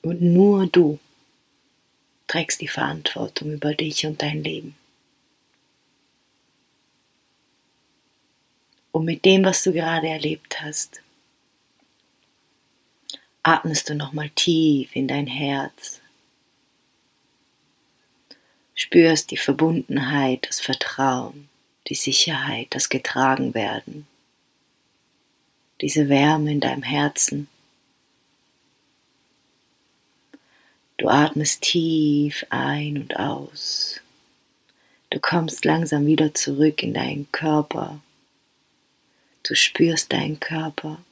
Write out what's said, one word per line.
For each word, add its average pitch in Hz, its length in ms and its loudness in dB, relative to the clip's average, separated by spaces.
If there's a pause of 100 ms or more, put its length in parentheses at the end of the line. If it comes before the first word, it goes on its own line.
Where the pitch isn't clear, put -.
Und 170 220 -2
nur 190 440 8
du 160 320 6 (1300)
trägst - 360 -2
die 147 60 -8
Verantwortung - 840 -4
über 151 220 -2
dich 156 320 -4
und 156 160 -4
dein 151 200 -4
Leben. 156 320 -8 (4000)
Und 160 140 -4
mit 170 220 -10
dem, 190 180 0
was 185 180 -2
du 190 100 -4
gerade 165 360 -6
erlebt 156 540 -10
hast, - 400 -12 (2500)
atmest 160 480 0
du 151 40 -2
nochmal 147 360 -6
tief 156 680 2
in 131 120 -2
dein 139 180 -2
Herz, 139 760 -6 (2750)
spürst 165 560 6
die 185 60 -6
Verbundenheit, 139 1120 0
das - 120 -4
Vertrauen, 135 880 -4 (380)
die 143 60 -8
Sicherheit, 135 760 -2
das - 180 -2
Getragenwerden, 131 1160 -2 (1700)
diese 147 280 2
Wärme 151 440 4
in 147 80 2
deinem 131 220 -2
Herzen. 143 680 -2 (3500)
Du - 120 -4
atmest 151 540 2
tief 151 880 0
ein 143 480 -2
und - 180 -6
aus. - 840 -6 (1120)
Du 147 100 -2
kommst 160 440 -2
langsam 156 420 2
wieder 156 280 4
zurück 147 480 2
in 143 120 -4
deinen 139 380 -6
Körper. 151 680 -2 (1400)
Du - 120 -6
spürst - 580 2
deinen 151 280 -2
Körper. 160 580 -6 (140)